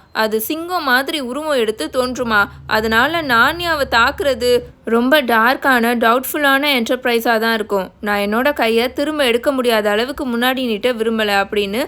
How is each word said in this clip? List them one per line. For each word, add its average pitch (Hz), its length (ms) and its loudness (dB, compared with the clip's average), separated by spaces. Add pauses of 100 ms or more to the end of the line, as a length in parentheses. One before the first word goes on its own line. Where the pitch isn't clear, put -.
(120)
அது 220 300 -2
சிங்கம் 330 420 -4
மாதிரி 277 360 0
உருவம் 277 380 -4
எடுத்து 226 360 -2
தோன்றுமா. 240 520 0 (220)
அதனால 226 540 0
நார்னியாவை 294 720 2
தாக்குறது 247 680 2 (260)
ரொம்ப 247 360 2
டார்க்கான, 240 760 2
டவுட்ஃபுல்லான 269 840 2
என்டர்பிரைஸா 240 540 0
தான் 226 160 0
இருக்கும். 208 380 -2 (100)
நான் 208 180 -2
என்னோட 226 340 0
கையை 233 400 0
திரும்ப 294 320 -2
எடுக்க 240 260 0
முடியாத 226 380 0
அளவுக்கு 247 380 -2
முன்னாடி 254 380 -2
நீட்ட 233 280 -2
விரும்பல, 220 520 0
அப்படின்னு 208 420 -2